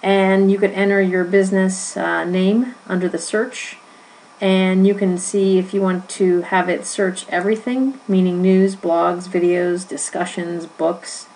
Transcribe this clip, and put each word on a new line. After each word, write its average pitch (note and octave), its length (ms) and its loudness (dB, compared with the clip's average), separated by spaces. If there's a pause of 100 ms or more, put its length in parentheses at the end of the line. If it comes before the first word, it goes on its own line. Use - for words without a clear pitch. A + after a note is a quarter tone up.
and G3 500 4
you G3 60 2
can G3 140 2
enter G3 300 2
your F#3 220 2
business, F#3+ 720 0
uh, E3+ 260 -2
name F#3+ 520 0 (120)
under F3+ 200 -2
the E3+ 100 -4
search, - 600 -6 (640)
and F#3+ 460 4
you G3+ 80 4
can F#3+ 220 0
see F#3+ 420 0
if F#3 140 -4
you G3 80 0
want F#3 280 -2
to F3+ 340 0
have F3+ 260 0
it - 160 -4
search F#3 440 -4
everything, B3 800 -2
meaning F#3 340 2
news, F#3+ 340 4
blogs, F3 520 -2
videos, F3 600 0
discussions, E3+ 800 -8
books, - 720 -6